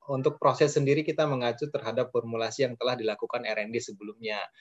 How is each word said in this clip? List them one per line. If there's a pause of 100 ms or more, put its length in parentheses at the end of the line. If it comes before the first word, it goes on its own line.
untuk
proses
sendiri,
kita
mengacu
terhadap
formulasi
yang
telah
dilakukan
R
and
D
sebelumnya. (200)